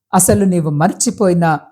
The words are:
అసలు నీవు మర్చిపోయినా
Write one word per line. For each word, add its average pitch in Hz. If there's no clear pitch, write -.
అసలు 202
నీవు 175
మర్చిపోయినా 175